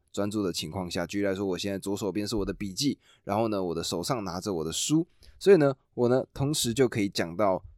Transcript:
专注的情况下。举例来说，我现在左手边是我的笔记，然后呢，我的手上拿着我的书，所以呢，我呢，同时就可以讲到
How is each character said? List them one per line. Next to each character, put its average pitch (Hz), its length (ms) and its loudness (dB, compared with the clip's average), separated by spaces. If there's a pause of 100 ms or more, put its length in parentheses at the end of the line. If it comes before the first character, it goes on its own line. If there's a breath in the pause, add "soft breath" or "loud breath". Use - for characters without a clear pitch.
(120)
专 101 180 -2
注 107 120 -2
的 92 100 0
情 80 180 -6
况 90 180 -6
下。 87 180 -4
举 98 140 -4
例 101 60 0
来 95 80 0
说， 98 120 -2
我 90 100 0
现 98 160 -4
在 98 60 -4
左 98 180 -4
手 101 160 -2
边 104 160 -4
是 113 80 -2
我 98 80 0
的 95 80 -4
笔 95 220 -8
记， 135 240 0 (260 soft breath)
然 101 120 -2
后 113 120 2
呢， 101 160 -2
我 85 100 -2
的 82 80 -2
手 85 200 -2
上 117 200 -4
拿 90 160 -6
着 101 140 -4
我 82 100 -2
的 80 80 -2
书， 156 380 0 (300 soft breath)
所 - 120 4
以 196 60 12
呢， 139 180 4 (200)
我 120 160 2
呢， 127 240 2
同 139 180 -2
时 120 220 0
就 131 120 6
可 117 140 -2
以 101 80 2
讲 87 260 -4
到 95 300 2 (120)